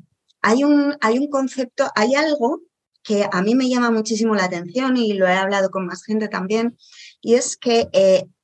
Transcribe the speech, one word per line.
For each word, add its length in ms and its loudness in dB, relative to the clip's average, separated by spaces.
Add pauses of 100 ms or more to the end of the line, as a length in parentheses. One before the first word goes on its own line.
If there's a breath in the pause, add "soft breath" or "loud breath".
(420)
hay 220 2
un, 360 2
hay 180 0
un 100 -2
concepto, 640 -4
hay 200 0
algo 460 0 (440)
que 260 0
a 120 -2
mí 140 2
me 120 2
llama 220 0
muchísimo 440 0
la 100 2
atención 520 -2
y 180 0
lo 120 2
he 80 2
hablado 360 0
con 160 -4
más 180 -12
gente 240 -4
también, 480 -4 (440 loud breath)
y 140 2
es 220 0
que, 360 0
eh, 340 4 (180)